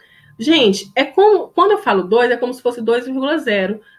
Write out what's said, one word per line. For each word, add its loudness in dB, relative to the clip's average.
Gente, 0
é 0
como, 2
quando 2
eu 2
falo -2
dois, 2
é 0
como -4
se -16
fosse -6
dois -2
vírgula -4
zero. -4